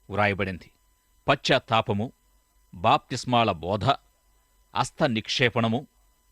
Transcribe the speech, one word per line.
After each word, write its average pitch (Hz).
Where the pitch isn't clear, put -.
వ్రాయబడింది. 98
పశ్చాత్తాపము, 117
బాప్తిస్మాల 117
బోధ, 92
హస్త 123
నిక్షేపణము, 117